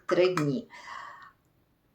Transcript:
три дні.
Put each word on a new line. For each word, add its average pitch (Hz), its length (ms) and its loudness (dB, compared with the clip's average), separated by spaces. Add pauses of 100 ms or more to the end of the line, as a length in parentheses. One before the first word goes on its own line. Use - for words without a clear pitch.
три 180 280 4
дні. 143 340 0 (1300)